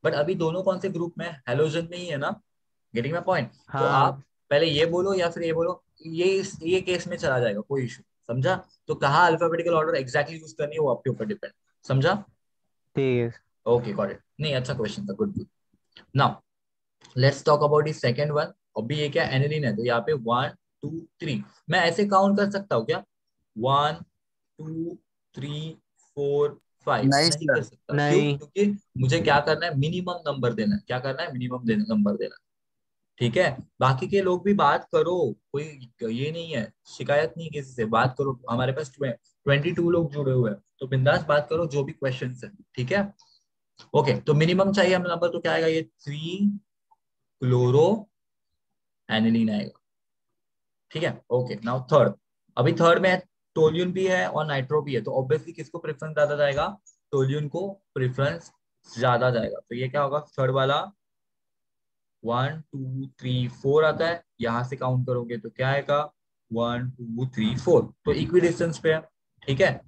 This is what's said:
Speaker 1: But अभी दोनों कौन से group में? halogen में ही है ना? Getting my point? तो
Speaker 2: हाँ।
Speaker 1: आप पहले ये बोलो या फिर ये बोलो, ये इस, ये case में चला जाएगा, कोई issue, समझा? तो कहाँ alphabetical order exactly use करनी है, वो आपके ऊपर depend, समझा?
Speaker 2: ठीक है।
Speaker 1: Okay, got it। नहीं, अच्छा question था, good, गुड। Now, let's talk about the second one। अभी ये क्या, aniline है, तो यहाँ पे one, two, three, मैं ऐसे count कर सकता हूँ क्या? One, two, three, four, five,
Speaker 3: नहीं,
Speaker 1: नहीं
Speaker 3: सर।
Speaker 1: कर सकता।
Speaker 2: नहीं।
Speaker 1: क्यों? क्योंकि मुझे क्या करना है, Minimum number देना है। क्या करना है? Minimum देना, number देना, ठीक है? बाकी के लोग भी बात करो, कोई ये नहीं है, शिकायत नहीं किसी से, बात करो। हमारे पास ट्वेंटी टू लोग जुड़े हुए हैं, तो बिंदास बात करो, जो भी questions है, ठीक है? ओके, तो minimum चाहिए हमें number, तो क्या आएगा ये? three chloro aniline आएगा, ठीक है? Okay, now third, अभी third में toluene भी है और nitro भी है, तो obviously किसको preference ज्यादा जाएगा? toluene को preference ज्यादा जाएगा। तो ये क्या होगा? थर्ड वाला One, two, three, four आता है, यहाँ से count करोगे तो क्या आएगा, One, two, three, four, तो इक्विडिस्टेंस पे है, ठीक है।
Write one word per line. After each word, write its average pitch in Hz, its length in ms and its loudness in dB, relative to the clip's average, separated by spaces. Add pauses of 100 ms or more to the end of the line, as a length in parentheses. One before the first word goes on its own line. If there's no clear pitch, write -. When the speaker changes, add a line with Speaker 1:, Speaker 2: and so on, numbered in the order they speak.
Speaker 1:
But 156 100 2
अभी 151 200 0
दोनों 165 280 -2
कौन 185 160 0
से 190 100 -6
group 170 300 -6
में? 165 300 -10
halogen 156 420 0
में 175 80 -12
ही 180 80 -10
है 156 100 -6
ना? 151 240 -6 (540)
Getting 127 240 -2
my 170 80 -6
point? 175 200 0
तो - 220 -20
Speaker 2:
हाँ। 139 380 2
Speaker 1:
आप 139 160 -4 (280)
पहले 151 160 4
ये 151 200 2
बोलो 180 280 0
या 170 160 0
फिर 170 120 -8
ये 165 100 -2
बोलो, 170 320 -2 (220)
ये 165 180 -2
इस, 196 380 0
ये 180 180 2
case 180 280 -4
में 175 80 -6
चला 143 220 0
जाएगा, 107 220 0
कोई 135 240 -4
issue, - 180 -10
समझा? 151 640 -2 (240)
तो 151 60 -2
कहाँ 147 320 4
alphabetical 165 480 2
order 156 260 2
exactly 147 400 -4
use 156 140 -20
करनी 147 200 -6
है, 160 60 -4
वो 135 140 2
आपके - 160 -4
ऊपर 110 140 -4
depend, 104 280 -8 (320)
समझा? 135 300 2 (840)
Speaker 2:
ठीक 131 260 2
है। 117 180 -6 (280)
Speaker 1:
Okay, 113 260 2
got 101 160 -2
it। - 80 -12 (220)
नहीं, 147 140 -2
अच्छा 127 200 -2
question 101 320 -6
था, 101 60 -6
good, 101 240 -2
गुड। - 100 -8 (720)
Now, 139 140 4 (880)
let's 135 260 2
talk 151 200 4
about 151 260 4
the 156 160 -4
second 147 320 0
one। 160 160 -2 (260)
अभी 120 200 -4
ये 147 100 -2
क्या, 160 200 0
aniline 147 360 0
है, 107 120 0
तो 113 80 -4
यहाँ 120 160 2
पे 120 120 -2
one, 123 420 -2 (280)
two, 160 240 -10 (140)
three, 165 220 -4 (280)
मैं 175 100 2
ऐसे 170 280 2
count 196 300 4
कर 202 120 2
सकता 196 260 -4
हूँ 113 100 0
क्या? 175 180 -4 (520)
One, 143 480 0 (540)
two, 165 380 -8 (380)
three, 147 440 -10 (380)
four, 143 440 0 (260)
five, 127 180 0
Speaker 3:
नहीं, 139 160 6
Speaker 1:
नहीं 156 100 4
Speaker 3:
सर। 156 240 2
Speaker 1:
कर 117 80 2
सकता। - 320 -10
Speaker 2:
नहीं। 147 440 4
Speaker 1:
क्यों? 147 100 -14
क्योंकि 202 320 0 (180)
मुझे 131 220 2
क्या 147 200 4
करना 156 260 0
है, 156 120 -4
Minimum 180 480 -2
number 131 260 -2
देना 104 220 0
है। 104 120 -4
क्या 123 120 -4
करना 135 240 -6
है? 165 100 -8
Minimum 123 340 -6
देना, 107 180 2 (100)
number 104 180 2
देना, 104 240 -6 (840)
ठीक 120 180 0
है? 170 200 2 (240)
बाकी 131 280 0
के 196 140 2
लोग 180 220 0
भी 202 100 4
बात 160 300 2
करो, 160 520 0 (160)
कोई 147 120 -4 (380)
ये 120 280 -4
नहीं 165 220 -10
है, 117 200 -6 (140)
शिकायत 147 520 -2
नहीं 160 120 -10
किसी 143 220 -10
से, 113 120 -4
बात 113 340 2
करो। 135 220 -2 (100)
हमारे 127 220 0
पास 151 260 -8
ट्वेंटी 143 720 -2
टू 170 180 0
लोग 165 220 2
जुड़े 143 200 -2
हुए 123 180 2
हैं, 101 100 -8 (180)
तो 139 80 -10
बिंदास 139 380 2
बात 147 260 2
करो, 165 160 0
जो 139 180 -2
भी - 80 -8
questions 131 520 -6
है, 101 60 -14 (240)
ठीक 127 180 -4
है? 202 220 0 (800)
ओके, 127 260 2
तो 151 140 0
minimum 180 380 2
चाहिए 185 220 4
हमें 180 160 -2
number, 170 180 0
तो 165 120 -4
क्या 165 120 -2
आएगा 160 140 0
ये? 160 160 0
three 170 760 -4 (840)
chloro 127 460 4 (1200)
aniline 113 420 2
आएगा, 104 300 -6 (1080)
ठीक 156 120 -6
है? - 280 -4
Okay, 123 260 0
now 123 240 -4 (120)
third, 117 220 6 (420)
अभी 151 160 4
third 170 300 6
में 185 200 2 (320)
toluene 160 380 2
भी 185 140 -2
है 185 220 0
और 151 180 -2
nitro 147 360 -2
भी 143 120 -6
है, 113 60 0
तो 110 100 -8 (120)
obviously 151 320 -2
किसको 160 240 -12
preference 156 360 -10
ज्यादा 147 220 2
जाएगा? 147 420 0 (340)
toluene 139 360 0
को 175 200 -6 (260)
preference 139 560 -4 (480)
ज्यादा 123 320 2
जाएगा। 110 280 -4
तो - 160 -14
ये 127 140 -6
क्या 143 140 -2
होगा? 139 180 -2
थर्ड 131 300 -2
वाला 139 420 0 (1300)
One, 123 380 -2 (100)
two, 135 380 -8 (100)
three, 127 280 -2
four 147 360 2
आता 160 240 2
है, 170 140 -4 (180)
यहाँ 117 240 -2
से 127 120 -8
count 127 300 0
करोगे 120 320 -4
तो 113 120 -12
क्या 131 200 -2
आएगा, 143 420 0 (400)
One, 120 380 -2
two, 120 360 -6
three, 113 300 -2
four, 156 380 4 (100)
तो 147 80 0
इक्विडिस्टेंस 170 680 2
पे 160 140 2
है, 156 160 -2 (380)
ठीक 135 140 0
है। 165 260 2